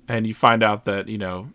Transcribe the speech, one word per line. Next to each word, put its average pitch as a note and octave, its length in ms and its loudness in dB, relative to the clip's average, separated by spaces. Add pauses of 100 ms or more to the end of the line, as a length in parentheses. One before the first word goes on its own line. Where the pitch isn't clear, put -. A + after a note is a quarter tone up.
and A2+ 180 -4
you A2 80 -6
find A#2 300 4
out G#2 220 0
that, G2 220 -4
you G#2+ 100 -8
know, F#2+ 380 -8